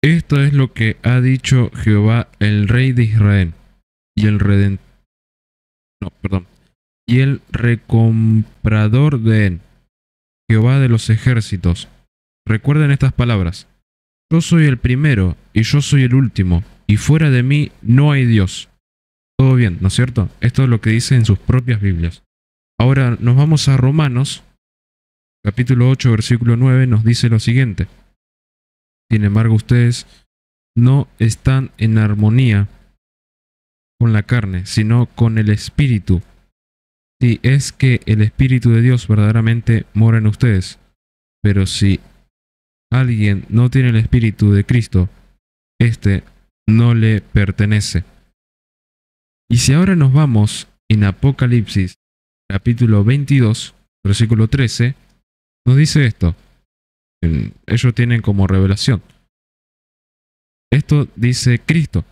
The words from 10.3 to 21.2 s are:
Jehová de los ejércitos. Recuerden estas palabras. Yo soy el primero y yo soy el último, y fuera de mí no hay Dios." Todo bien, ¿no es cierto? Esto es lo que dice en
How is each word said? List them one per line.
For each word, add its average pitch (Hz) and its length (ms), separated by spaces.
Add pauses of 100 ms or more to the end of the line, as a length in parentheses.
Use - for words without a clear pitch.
Jehová 113 300
de 135 100
los 117 220
ejércitos. 107 760 (580)
Recuerden 143 440
estas 135 220
palabras. 104 540 (640)
Yo 165 100
soy 165 260
el 131 120
primero 123 580 (160)
y 110 100
yo 147 180
soy 139 220
el 123 120
último, 95 500 (220)
y 104 100
fuera 151 340
de 127 120
mí 143 300 (100)
no 135 300
hay 139 120
Dios." 107 440 (680)
Todo 131 160
bien, 110 260
¿no 92 80
es 95 60
cierto? 120 360 (100)
Esto 123 220
es 131 60
lo 117 120
que 110 100
dice 117 240
en 117 120